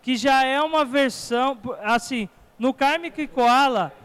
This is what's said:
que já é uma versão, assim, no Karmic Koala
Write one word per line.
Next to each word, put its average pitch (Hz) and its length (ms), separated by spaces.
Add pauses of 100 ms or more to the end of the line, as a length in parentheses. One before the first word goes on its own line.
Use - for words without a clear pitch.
que 254 160
já 262 280
é 269 160
uma 311 220
versão, 254 720 (240)
assim, 226 460 (320)
no 254 140
Karmic 311 540
Koala 240 680 (120)